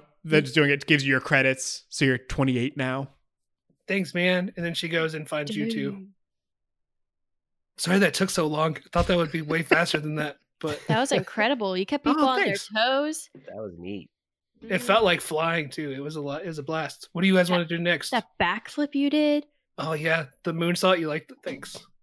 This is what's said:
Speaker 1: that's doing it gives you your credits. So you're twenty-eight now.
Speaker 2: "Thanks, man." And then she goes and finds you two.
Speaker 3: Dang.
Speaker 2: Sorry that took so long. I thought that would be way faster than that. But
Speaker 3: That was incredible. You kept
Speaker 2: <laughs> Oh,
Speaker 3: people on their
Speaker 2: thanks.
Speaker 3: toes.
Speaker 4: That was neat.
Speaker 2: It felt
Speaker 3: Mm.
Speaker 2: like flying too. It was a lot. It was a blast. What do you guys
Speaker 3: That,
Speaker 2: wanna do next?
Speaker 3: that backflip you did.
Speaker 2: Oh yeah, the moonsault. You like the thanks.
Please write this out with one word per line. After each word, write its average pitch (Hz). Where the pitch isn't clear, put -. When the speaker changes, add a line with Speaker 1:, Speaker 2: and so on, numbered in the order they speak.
Speaker 1:
that's 151
doing 147
it 139
gives 143
you 135
your 131
credits. 131
So -
you're 131
twenty-eight 131
now. 135
Speaker 2:
"Thanks, 185
man." 180
And 170
then 170
she 175
goes 160
and 156
finds 151
you 226
two. -
Speaker 3:
Dang. 196
Speaker 2:
Sorry 180
that 175
took 190
so 165
long. 151
I -
thought 175
that 180
would 165
be 160
way 160
faster 165
than 151
that. 151
But 151
Speaker 3:
That 214
was 277
incredible. 214
You 190
kept -
Speaker 2:
<laughs> -
Oh, -
Speaker 3:
people 294
on 254
their 392
Speaker 2:
thanks. 196
Speaker 3:
toes. 269
Speaker 4:
That 92
was 104
neat. 92
Speaker 2:
It 214
felt 214
Speaker 3:
Mm. 214
Speaker 2:
like 170
flying 165
too. 151
It 135
was 156
a 147
lot. 143
It 190
was 156
a 139
blast. 160
What 170
do 190
you 190
guys 180
Speaker 3:
That, 180
Speaker 2:
wanna 175
do 170
next? 170
Speaker 3:
that 240
backflip 226
you 285
did. 294
Speaker 2:
Oh 160
yeah, 160
the 170
moonsault. 175
You 160
like 160
the 269
thanks. -